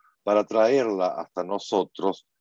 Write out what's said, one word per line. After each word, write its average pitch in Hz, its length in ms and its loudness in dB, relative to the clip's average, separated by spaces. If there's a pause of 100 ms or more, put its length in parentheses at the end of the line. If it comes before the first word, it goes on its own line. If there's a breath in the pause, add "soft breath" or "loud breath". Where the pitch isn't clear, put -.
(260)
para 104 160 2
traerla 110 640 2
hasta 87 380 -6
nosotros 95 840 -4 (140)